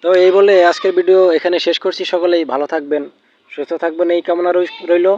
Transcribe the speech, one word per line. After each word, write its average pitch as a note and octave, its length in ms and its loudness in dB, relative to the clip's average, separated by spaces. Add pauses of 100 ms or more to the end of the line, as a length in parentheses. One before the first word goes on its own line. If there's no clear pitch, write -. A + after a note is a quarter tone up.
তো E3+ 60 -2 (140)
এই F#3 140 4
বলে G3+ 180 4 (140)
আজকের F#3+ 280 -2
ভিডিও F#3 240 4 (160)
এখানে F3 280 -2
শেষ E3+ 180 -2
করছি। F#3+ 200 -6 (100)
সকলেই F3 300 0 (100)
ভালো C#3+ 200 -2
থাকবেন, D3 300 -4 (480)
সুস্থ C#3+ 200 -10 (120)
থাকবেন, E3+ 320 -2
এই E3+ 120 -2
কামনা F3 240 -2
রই-, F3+ 280 -2 (100)
রইল। F3 180 2 (100)